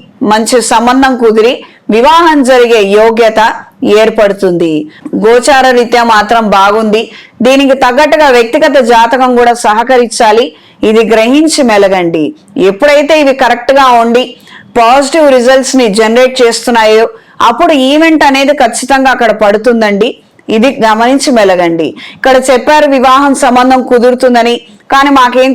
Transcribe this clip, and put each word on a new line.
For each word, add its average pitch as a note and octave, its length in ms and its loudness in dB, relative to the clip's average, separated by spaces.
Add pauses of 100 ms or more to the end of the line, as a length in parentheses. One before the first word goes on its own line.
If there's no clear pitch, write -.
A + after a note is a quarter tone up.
(320)
మంచి A3 260 0 (140)
సంబంధం B3 420 0 (100)
కుదిరి A3 300 2 (400)
వివాహం D#4 440 2 (120)
జరిగే A#3+ 300 2 (180)
యోగ్యత A3 420 0 (600)
ఏర్పడుతుంది. G3 720 -2 (520)
గోచార B3 420 2 (120)
రీత్యా A#3+ 260 0 (100)
మాత్రం G#3+ 300 0 (120)
బాగుంది. G#3 460 0 (440)
దీనికి C4+ 300 2 (100)
తగ్గట్టుగా D4 420 0 (100)
వ్యక్తిగత C4+ 400 0 (140)
జాతకం B3 480 0
కూడా A#3+ 140 2 (120)
సహకరించాలి. A#3 800 0 (440)
ఇది A3 140 2 (100)
గ్రహించి C#4 480 0 (100)
మెలగండి. F#3 520 0 (460)
ఎప్పుడైతే D4 440 0 (100)
ఇవి C4+ 100 2 (100)
కరెక్ట్గా B3+ 440 0 (160)
ఉండి A#3 200 0 (540)
పాజిటివ్ C4+ 500 2 (100)
రిజల్ట్స్ని C4 500 0 (120)
జనరేట్ A#3+ 420 0
చేస్తున్నాయో A3+ 640 0 (440)
అప్పుడు D#4+ 240 0 (180)
ఈవెంట్ D#4 380 0
అనేది C#4 340 0
ఖచ్చితంగా C4 520 -2
అక్కడ A#3 180 0 (100)
పడుతుందండి. G#3+ 640 0 (460)
ఇది A3+ 140 0 (160)
గమనించి A#3 520 0
మెలగండి. F3 480 0 (320)
ఇక్కడ C4 200 0 (100)
చెప్పారు D4 480 0
వివాహం C4 380 2 (100)
సంబంధం B3+ 380 2 (100)
కుదురుతుందని, A#3+ 640 0 (360)
కానీ C#4 260 0
మాకేం B3+ 380 0